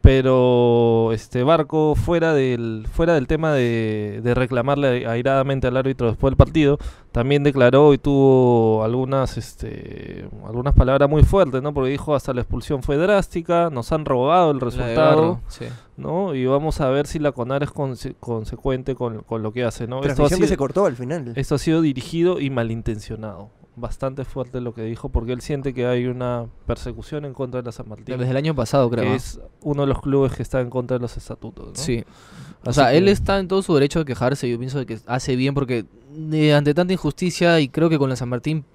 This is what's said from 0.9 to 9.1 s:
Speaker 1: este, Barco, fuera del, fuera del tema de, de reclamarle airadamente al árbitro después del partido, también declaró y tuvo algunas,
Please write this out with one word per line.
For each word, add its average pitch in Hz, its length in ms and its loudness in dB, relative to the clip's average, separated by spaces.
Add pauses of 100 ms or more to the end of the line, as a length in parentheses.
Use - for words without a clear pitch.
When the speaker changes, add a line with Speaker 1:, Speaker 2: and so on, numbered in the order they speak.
Speaker 1:
este, 123 300 -4
Barco, 156 520 2
fuera 165 380 0
del, 120 580 -2
fuera 165 240 2
del 131 120 0
tema 156 260 0
de, 110 720 -2
de 120 100 2
reclamarle 127 720 0
airadamente 131 600 0
al 123 100 0
árbitro 131 300 0
después 113 240 0
del - 60 -4
partido, 147 420 4 (340)
también 139 300 2
declaró 139 500 6
y 131 60 4
tuvo 127 840 4
algunas, 131 520 -2